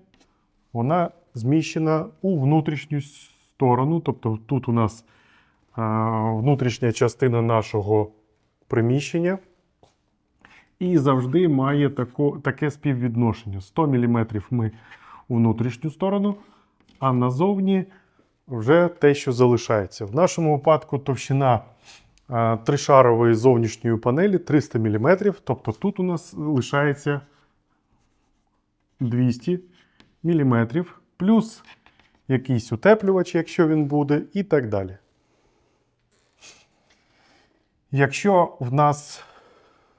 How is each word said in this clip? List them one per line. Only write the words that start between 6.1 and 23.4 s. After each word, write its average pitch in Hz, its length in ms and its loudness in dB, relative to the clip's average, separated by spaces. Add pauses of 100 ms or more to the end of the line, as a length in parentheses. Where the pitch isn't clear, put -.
внутрішня 123 600 0
частина 117 500 0
нашого 107 680 0 (560)
приміщення. 147 720 -2 (1400)
І 180 200 2
завжди 135 500 2
має 139 420 2
тако-, 139 480 -2
таке 139 320 -4
співвідношення. 120 880 -2
Сто 160 260 -2
міліметрів 117 640 0
ми 117 200 -2 (580)
у 120 80 -2
внутрішню 117 540 0
сторону, 202 460 -4 (600)
а 135 140 0
назовні 185 720 0 (640)
вже 139 400 2
те, 147 260 2
що 139 180 -4
залишається. 117 720 0
В 101 100 -10
нашому 160 420 0
випадку 156 420 0
товщина, 135 640 0 (680)
а, 117 280 0
тришарової 120 760 4
зовнішньої 113 640 2